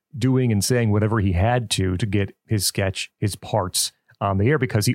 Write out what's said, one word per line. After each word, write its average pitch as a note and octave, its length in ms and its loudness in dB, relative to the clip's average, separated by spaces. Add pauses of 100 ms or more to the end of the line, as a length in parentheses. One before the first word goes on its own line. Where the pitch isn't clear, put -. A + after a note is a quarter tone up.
(160)
doing B2+ 340 2
and G2+ 140 2
saying A#2+ 260 2
whatever G#2+ 300 2
he F#2+ 120 2
had A2+ 400 2
to, F#2 260 0
to A#2 80 -2
get G2 280 -2 (120)
his G#2+ 180 0
sketch, - 540 -4
his G#2 180 -4
parts - 560 -4 (300)
on G2 160 0
the G#2 100 2
air, D#3 80 4
because A2 300 -2
he B2 80 2